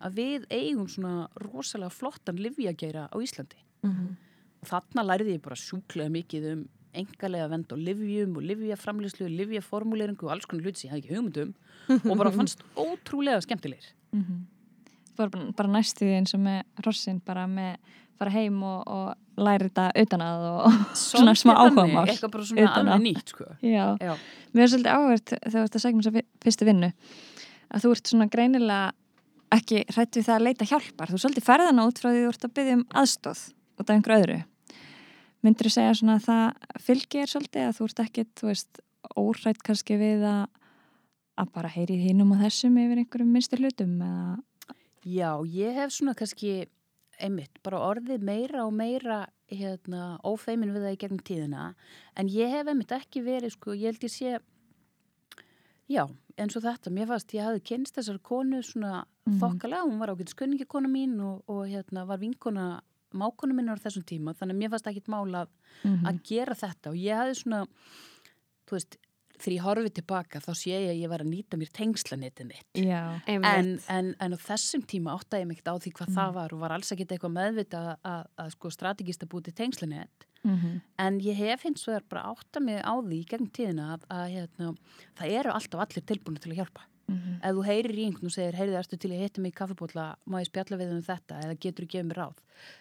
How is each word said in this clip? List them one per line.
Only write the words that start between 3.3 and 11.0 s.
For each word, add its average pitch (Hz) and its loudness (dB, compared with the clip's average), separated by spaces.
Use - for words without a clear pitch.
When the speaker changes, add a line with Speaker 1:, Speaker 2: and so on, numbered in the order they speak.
Speaker 2:
Mhm. 185 -2
Speaker 1:
Og - -16
þarna 202 -4
lærði 190 0
ég 143 -10
bara - -12
sjúklega 175 -8
mikið 160 -6
um 156 -8
einkalega 180 -8
vernd 165 -6
á 127 -10
lyfjum 202 -4
og 143 -8
lyfjaframleiðslu, 208 -6
lyfjaformuleringu 208 -4
og 139 -2
alls 170 -8
konar 165 -6
hluti 196 -8
sem 131 -12
ég - -10
hafði 143 -8